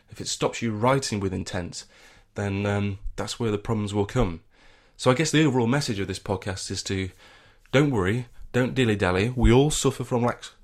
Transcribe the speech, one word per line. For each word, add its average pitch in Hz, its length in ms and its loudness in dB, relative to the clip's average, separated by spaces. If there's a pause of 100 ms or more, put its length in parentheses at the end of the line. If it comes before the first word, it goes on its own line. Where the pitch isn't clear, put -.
(100)
if - 120 -16
it - 60 -8
stops - 340 -4
you 117 100 -2
writing 117 480 0
with 95 140 -2
intent, 92 500 -6 (500)
then, 101 320 -2
um, 101 320 -2 (180)
that's 101 220 -8
where 117 120 0
the 104 80 0
problems 104 360 -4
will 101 120 2
come. 98 340 0 (560)
So - 140 2
I 131 40 4
guess 156 160 0
the 151 140 4
overall 127 220 4
message 123 340 0
of 92 80 -4
this 95 100 -6
podcast - 520 -6
is 98 140 -6
to 95 260 -4 (600)
don't 151 180 4
worry, 113 360 0 (260)
don't 123 220 0
dilly-dally. 104 600 2
We 113 160 6
all 139 180 6
suffer - 320 -2
from 120 220 -2
lack 117 200 -2 (200)